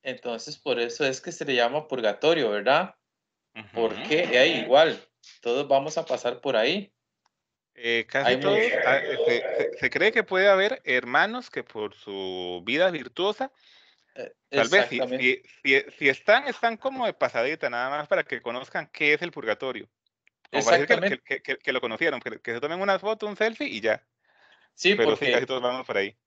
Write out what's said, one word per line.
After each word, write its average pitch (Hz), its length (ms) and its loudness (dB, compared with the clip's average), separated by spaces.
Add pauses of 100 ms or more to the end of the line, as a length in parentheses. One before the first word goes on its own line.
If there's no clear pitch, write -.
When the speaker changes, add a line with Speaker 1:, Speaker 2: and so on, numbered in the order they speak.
Speaker 1:
Entonces, 123 560 -10
por 123 200 -2
eso 120 260 -2
es 131 160 -2
que 170 120 -10
se 165 120 -10
le 139 120 0
llama 131 320 0
purgatorio, 123 640 0
¿verdad? 127 440 0 (640)
Speaker 2:
Ujú. 107 160 -16
Speaker 1:
Porque, 117 500 0
eh, 131 420 4
igual, 135 400 4 (360)
todos 127 260 -2
vamos 139 320 2
a 156 60 -4
pasar 123 360 -4
por 131 160 -2
ahí. 160 360 0 (840)
Speaker 2:
Eh, 117 340 -2
casi 135 220 0
Speaker 1:
Hay 127 100 2
Speaker 2:
todos, 202 180 2
Speaker 1:
muchos. 233 280 0
Speaker 2:
ah, 135 120 4
eh, 127 280 -4
se, 120 140 2 (160)
se, - 220 -2
se 131 120 0
cree 185 220 2
que 220 100 2
puede 190 260 2
haber 196 360 2
hermanos 147 680 0
que 123 140 -8
por 107 300 -8
su 92 720 -8
vida 151 280 0
virtuosa, 180 580 -6 (680)
Speaker 1:
Eh, - 140 -14 (160)
Speaker 2:
tal 123 220 0
vez 196 160 4
si, 127 100 -8
Speaker 1:
exactamente. 127 460 0 (200)
Speaker 2:
si, 135 120 2
si, 135 240 2
si 147 100 2
están, 226 400 2
están 233 300 -2
como 262 260 -6
de 196 80 -2
pasadita, 131 560 -2
nada 123 220 -4
más 147 180 -6
para 180 160 0
que 123 160 -8
conozcan 127 500 -8
qué 147 220 0
es 151 80 0
el 175 100 -6
purgatorio. 120 600 -6 (600)
Como 139 140 -2
para 143 140 6
decir 143 100 0
que - 80 6
lo, 143 100 -4
Speaker 1:
Exactamente. 165 160 -2
Speaker 2:
que, - 200 -8
que, 135 160 -6
que - 140 -6
lo 127 100 -2
conocieron, 127 380 -2
que, 113 200 -12
que 117 140 -8
se 120 60 -6
tomen 160 200 -6
una 196 180 0
foto, 208 280 -6
un 208 100 -8
selfie 226 320 -2
y 208 140 -8
ya. 107 200 0 (680)
Speaker 1:
Sí, 190 220 2
Speaker 2:
Pero 113 160 4
sí, 110 160 -2
Speaker 1:
porque 127 60 2
Speaker 2:
casi 123 120 2
todos 127 160 -4
vamos 123 260 -4
por 107 120 -2
ahí. 101 180 -4 (100)